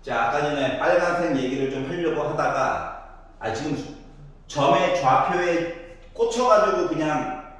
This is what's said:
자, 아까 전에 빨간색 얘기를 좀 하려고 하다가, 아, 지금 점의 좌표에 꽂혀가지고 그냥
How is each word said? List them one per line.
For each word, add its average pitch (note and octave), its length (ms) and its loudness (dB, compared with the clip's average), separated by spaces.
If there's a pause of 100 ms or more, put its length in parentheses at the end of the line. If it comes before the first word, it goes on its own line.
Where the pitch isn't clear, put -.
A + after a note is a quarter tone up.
자, - 220 -2
아까 D3 180 0
전에 C#3+ 360 0
빨간색 E3+ 580 2
얘기를 C3 340 -2
좀 C3+ 180 -4
하려고 D#3+ 420 -2
하다가, - 1000 -4 (100)
아, - 120 -4
지금 D3 240 -4 (680)
점의 C#3 540 2
좌표에 E3+ 1000 0 (140)
꽂혀가지고 G#3+ 760 2
그냥 D3+ 540 -2 (180)